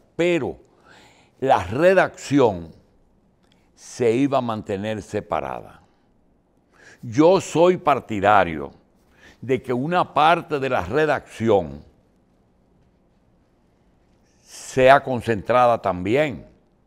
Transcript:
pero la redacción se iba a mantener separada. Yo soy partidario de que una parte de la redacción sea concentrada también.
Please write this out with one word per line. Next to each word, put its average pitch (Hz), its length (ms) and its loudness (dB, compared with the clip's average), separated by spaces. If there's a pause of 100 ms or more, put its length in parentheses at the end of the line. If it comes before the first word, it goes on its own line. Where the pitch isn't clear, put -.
(160)
pero 156 420 -2 (800)
la 127 240 2
redacción 131 1080 0 (1040)
se - 380 -4
iba 135 260 0
a 131 40 -2
mantener 107 600 -8
separada. 69 800 -8 (1200)
Yo 160 400 4
soy 175 360 2
partidario 98 920 0 (720)
de 123 200 -4
que 127 120 -6
una 156 400 -4
parte 151 460 0
de 135 100 -4
la 120 120 -2
redacción 110 1000 -2 (2500)
sea 131 640 2
concentrada 117 800 0
también. 98 640 -4 (420)